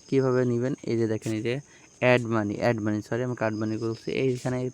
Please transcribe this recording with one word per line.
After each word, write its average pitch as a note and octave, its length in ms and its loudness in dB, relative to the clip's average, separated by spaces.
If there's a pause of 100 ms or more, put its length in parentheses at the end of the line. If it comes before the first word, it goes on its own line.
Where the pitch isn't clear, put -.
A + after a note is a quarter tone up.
কীভাবে C3 360 4
নেবেন? B2 380 0
এই A#2 160 -2
যে A2+ 80 2
দেখেন, A2 260 -2
এই A2 100 -2
যে A#2+ 180 -2 (400)
অ্যাড B2 220 6
মানি, A2 360 0
অ্যাড A#2 220 2
মানি, G#2 220 -2
সরি, A#2 200 -4
আমি B2 120 -4
কার্ড A2 220 -2
মানি A2 200 -2
বলছি। A2+ 360 -6
এইখানে B2+ 600 -2